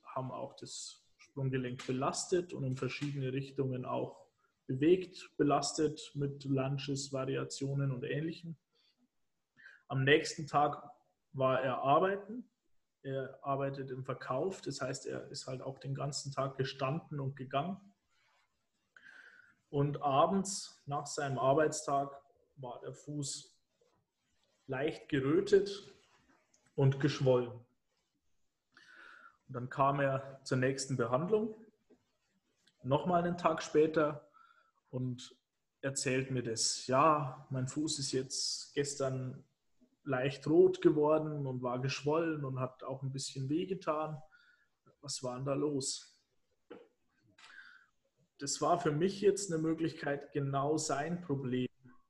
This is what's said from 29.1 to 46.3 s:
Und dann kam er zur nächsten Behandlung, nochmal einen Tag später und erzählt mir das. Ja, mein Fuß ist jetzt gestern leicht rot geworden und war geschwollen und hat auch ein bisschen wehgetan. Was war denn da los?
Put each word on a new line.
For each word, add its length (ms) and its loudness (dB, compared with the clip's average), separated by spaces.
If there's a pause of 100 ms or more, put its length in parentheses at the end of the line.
Und 60 -14
dann 160 -8
kam 300 2
er 440 -2
zur 140 -2
nächsten 400 0
Behandlung, 580 0 (1300)
nochmal 420 2
einen 140 0
Tag 240 2
später 640 2 (600)
und 480 -8 (440)
erzählt 500 -2
mir 100 -2
das. 460 -2
Ja, 640 4
mein 160 -2
Fuß 320 -2
ist 140 -4
jetzt 600 -4
gestern 720 -2 (600)
leicht 440 0
rot 340 8
geworden 640 4
und 160 -4
war 160 0
geschwollen 640 0
und 140 -6
hat 240 -6
auch 200 -6
ein 80 -4
bisschen 380 -6
wehgetan. 720 -2 (800)
Was 220 -8
war 120 -4
denn 100 -6
da 80 0
los? 580 -4 (2250)